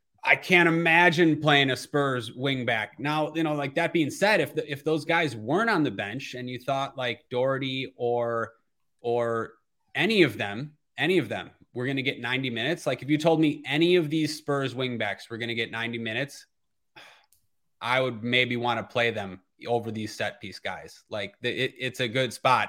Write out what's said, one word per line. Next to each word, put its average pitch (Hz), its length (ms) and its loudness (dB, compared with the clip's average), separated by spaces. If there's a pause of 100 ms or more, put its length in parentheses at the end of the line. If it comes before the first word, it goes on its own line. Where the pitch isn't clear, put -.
(220)
I 143 140 4
can't 175 320 6
imagine 165 720 6
playing 143 300 6
a 127 60 0
Spurs 131 560 -2
wing 131 320 -2
back. 113 360 -2
Now, 151 340 0
you 165 80 -2
know, 160 120 0
like, 139 200 -4
that 170 180 0
being 156 180 2
said, 202 300 2
if 139 140 -2
the, 151 160 -4
if 139 140 -8
those 156 200 0
guys 160 300 0
weren't 143 340 0
on 185 140 2
the 135 80 2
bench 104 440 -8
and 123 140 -10
you 123 120 -10
thought, 135 360 -4
like, 123 320 -4
Doherty 131 680 -2
or, 117 560 -2 (480)
or 117 540 -2 (420)
any 185 260 4
of 113 160 2
them, 113 360 -6 (220)
any 170 220 2
of 120 100 0
them 98 220 -8 (220)
were 123 140 -4
gonna 135 160 -2
get 131 180 -4
ninety 127 300 -4
minutes, 123 360 -4
like, 135 160 -2
if 131 80 -2
you 151 80 4
told 160 220 4
me 151 260 2
any 165 300 4
of 156 140 2
these 156 280 -2
Spurs 139 380 -2
wing 127 200 -4
backs 104 320 -6
were 113 100 -10
gonna 117 160 -4
get 113 180 -4
ninety 117 260 -4
minutes, 117 480 -6 (1300)
I 123 200 0
would 120 220 -2
maybe 123 340 2
wanna 117 280 0
play 117 260 0
them 98 300 -6 (260)
over 113 240 -2
these 107 240 -6
set - 280 -6
piece 95 160 -12
guys. 87 500 -12
Like, 101 320 -8
the, 120 80 -4
it, 120 300 -2
it's 127 220 -6
a 127 80 -2
good 120 260 -2
spot, 120 340 2